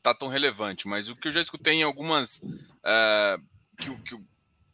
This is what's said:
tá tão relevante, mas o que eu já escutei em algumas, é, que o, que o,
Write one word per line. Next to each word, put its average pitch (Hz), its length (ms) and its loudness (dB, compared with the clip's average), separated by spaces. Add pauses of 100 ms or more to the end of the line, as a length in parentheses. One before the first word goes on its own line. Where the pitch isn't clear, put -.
tá 120 120 4
tão 135 140 -6
relevante, 107 600 -2
mas 101 220 -4
o 120 60 -14
que - 120 -6
eu 151 40 -4
já 165 100 0
escutei 160 320 0
em 160 80 2
algumas, 147 580 0 (420)
é, 107 540 4 (400)
que - 140 -12
o, 123 80 -12
que 110 160 -14
o, 104 100 -18 (500)